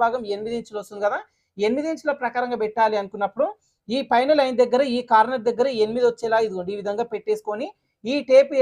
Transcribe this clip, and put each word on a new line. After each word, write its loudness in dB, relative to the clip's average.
భాగం 0
ఎనిమిది -6
ఇంచులు -10
వస్తుంది -12
కదా, -2
ఎనిమిది -2
ఇంచుల -4
ప్రకారంగా -2
పెట్టాలి -2
అనుకున్నప్పుడు -4
ఈ -2
పైన 4
లైన్ 0
దగ్గర 2
ఈ -2
కార్నర్ 4
దగ్గర 2
ఎనిమిది 0
వచ్చేలా 0
ఇదిగోండి -6
ఈ -8
విధంగా -4
పెట్టేసుకొని -6
ఈ 0
టేప్ 6